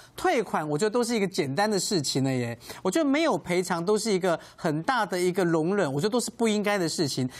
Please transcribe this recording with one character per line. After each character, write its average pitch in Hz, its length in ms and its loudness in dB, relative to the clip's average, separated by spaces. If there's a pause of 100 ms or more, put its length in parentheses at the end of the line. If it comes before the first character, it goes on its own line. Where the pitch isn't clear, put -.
(140)
退 320 280 0
款， 165 260 -2
我 147 80 0
觉 180 80 0
得 214 60 2
都 240 120 0
是 233 120 -2
一 226 40 2
个 196 80 2
简 139 280 -2
单 202 160 2
的 196 100 0
事 170 220 0
情 131 200 -2
了 135 80 2
耶。 120 280 -2 (240)
我 185 80 0
觉 320 120 0
得 285 60 2
没 285 140 2
有 233 160 2
赔 180 240 -2
偿 175 200 -2
都 208 140 2
是 214 160 0
一 185 60 2
个 170 200 2 (180)
很 160 260 -2
大 233 240 0
的 180 120 -4
一 180 140 2
个 190 100 0
容 165 320 2
忍， 180 160 2
我 139 80 -2
觉 165 80 0
得 214 40 2
都 240 100 2
是 - 100 -6
不 - 160 -2
应 208 160 2
该 202 140 2
的 175 100 0
事 156 220 0
情。 127 180 -2 (140)